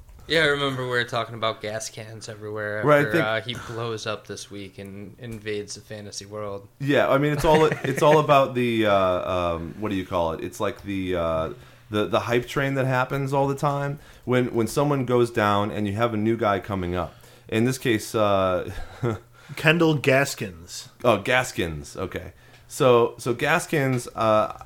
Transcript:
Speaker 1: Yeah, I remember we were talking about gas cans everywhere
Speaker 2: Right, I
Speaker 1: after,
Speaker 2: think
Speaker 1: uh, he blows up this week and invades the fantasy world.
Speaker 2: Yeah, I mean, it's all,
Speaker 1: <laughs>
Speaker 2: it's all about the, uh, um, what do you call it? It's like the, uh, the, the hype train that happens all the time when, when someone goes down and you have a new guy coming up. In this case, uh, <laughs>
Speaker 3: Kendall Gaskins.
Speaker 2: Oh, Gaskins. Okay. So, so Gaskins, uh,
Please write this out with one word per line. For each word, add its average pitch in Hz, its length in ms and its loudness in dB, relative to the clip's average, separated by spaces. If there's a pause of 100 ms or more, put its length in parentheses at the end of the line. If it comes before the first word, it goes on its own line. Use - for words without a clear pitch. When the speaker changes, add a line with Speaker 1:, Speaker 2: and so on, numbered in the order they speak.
(260)
Speaker 1:
Yeah, 156 160 2
I 156 60 4
remember 139 340 -2
we 127 80 -6
were 120 140 0
talking 117 320 -4
about 110 260 -4
gas 107 260 -8
cans 110 400 -16
everywhere 107 560 -6
Speaker 2:
Right, 147 120 6
I 143 40 6
Speaker 1:
after, 107 120 0
Speaker 2:
think 113 120 2
Speaker 1:
uh, 110 160 -2
he 120 340 -10
blows 113 320 -6
up 107 200 -6
this - 240 -14
week 98 280 -14
and 98 400 -14
invades 107 580 -8
the 104 40 -16
fantasy 104 460 -14
world. 101 420 -10 (120)
Speaker 2:
Yeah, 135 280 4
I 135 80 4
mean, 147 160 2
it's 147 140 0
all, 156 180 6
Speaker 1:
<laughs> - 200 0
Speaker 2:
it's 135 180 -2
all 156 160 8
about 139 360 4
the, 120 300 2
uh, 104 100 6 (640)
um, 82 220 -8
what 104 100 -4
do 98 80 -2
you 92 80 -2
call 85 280 0
it? - 120 -8
It's - 160 -8
like 101 220 -4
the, 95 340 -4
uh, 82 340 -2 (380)
the, 104 200 0
the 104 120 2
hype 120 260 0
train 139 280 -2
that 131 100 0
happens 131 480 -2
all 139 160 2
the 139 60 -2
time 143 460 -4 (260)
when, 123 280 2
when 113 120 2
someone 143 400 0
goes 120 240 4
down 104 400 2
and 104 160 -2
you 98 80 -2
have 113 180 0
a 107 60 -2
new 110 180 2
guy 104 240 2
coming 90 340 -4
up. 85 200 -4 (340)
In 113 160 2
this 127 140 0
case, 110 360 -2
uh, 98 560 2 (320)
<laughs> 117 140 0 (400)
Speaker 3:
Kendall 160 380 4
Gaskins. 131 960 -2 (140)
Speaker 2:
Oh, 117 120 4
Gaskins. 98 800 -2
Okay. 90 360 -8 (340)
So, 120 500 4
so - 160 -2
Gaskins, 139 760 0
uh, 107 580 0